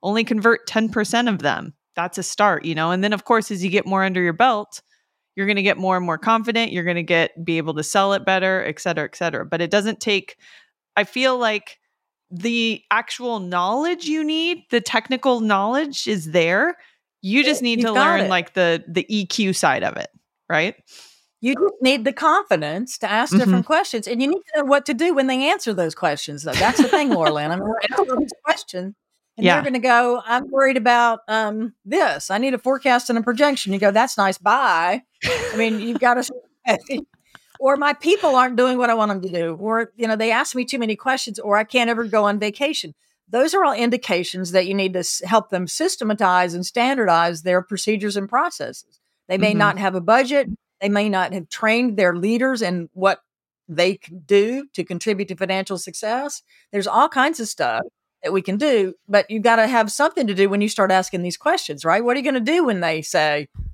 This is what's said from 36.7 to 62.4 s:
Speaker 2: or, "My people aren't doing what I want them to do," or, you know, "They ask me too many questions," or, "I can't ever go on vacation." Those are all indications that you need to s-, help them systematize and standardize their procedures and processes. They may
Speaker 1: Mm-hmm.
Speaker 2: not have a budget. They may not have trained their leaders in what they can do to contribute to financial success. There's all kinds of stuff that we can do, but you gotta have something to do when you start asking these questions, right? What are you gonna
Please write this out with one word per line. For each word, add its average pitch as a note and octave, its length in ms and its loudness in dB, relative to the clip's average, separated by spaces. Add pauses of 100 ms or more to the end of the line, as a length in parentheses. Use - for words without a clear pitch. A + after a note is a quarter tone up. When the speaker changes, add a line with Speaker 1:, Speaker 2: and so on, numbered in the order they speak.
Speaker 2:
or, C4+ 160 4
"My C#4+ 160 2
people D#4+ 440 2
aren't B3+ 200 2
doing B3+ 220 2
what A#3+ 120 2
I A3+ 40 4
want G#3+ 160 2
them F#3+ 120 -4
to F#3 60 -6
do," E3+ 320 -4
or, A3+ 360 -2
you A#3 120 -4
know, A3 80 0
"They A3 160 0
ask B3+ 240 0
me B3+ 80 -2
too C4 140 -6
many A3 180 -2
questions," C4 420 -4
or, G#3 180 0
"I G#3+ 80 2
can't A#3 260 0
ever A#3 140 -2
go G#3+ 200 2
on G#3 160 2
vacation." G#3 540 -4 (360)
Those C4 240 2
are G4 80 4
all C#4 120 2
indications F#3 800 -2
that F#3 140 4
you F#3+ 80 -4
need F#3+ 200 0
to F#3 60 -2
s-, - 240 -4
help G#3 260 2
them F3+ 180 -2
systematize G3+ 840 0
and F3+ 100 -4
standardize F3+ 800 2
their F3+ 200 2
procedures G#3 540 -2
and G3 120 -4
processes. A#3+ 720 -6 (280)
They F#3 100 0
may G#3 120 4
Speaker 1:
Mm-hmm. G#3 80 2
Speaker 2:
not G#3 200 2
have F#3+ 160 0
a F#3 60 -2
budget. B3 480 2 (320)
They G3+ 80 -2
may G3+ 220 2
not F#3 240 0
have F3 160 -10
trained A3 480 0
their F3+ 180 4
leaders A3+ 460 0
in F3 320 -4
what F#3 260 0 (480)
they F3+ 280 -2
can F3 240 -20
do G#3+ 520 2
to F#3 120 -6
contribute F#3+ 440 -4
to F#3 80 -10
financial F#3+ 400 -4
success. A3+ 680 -6 (300)
There's G3+ 140 -2
all C4 240 2
kinds C#4+ 280 0
of A3 100 -6
stuff A#2+ 340 -2 (400)
that D#3 100 -4
we F#3+ 80 2
can F#3 160 -4
do, G#3 380 2 (120)
but G3+ 240 2
you G#3+ 100 -4
gotta A3+ 260 4
have A3+ 260 2
something D4+ 340 0
to G3+ 80 0
do G3 140 4
when G3+ 140 0
you G#3 80 2
start F#3+ 200 2
asking F#3 320 0
these F3 140 -6
questions, E3 480 -4
right? F3 180 2
What A#3+ 140 2
are C#4 40 -2
you B3 40 -4
gonna C4+ 160 0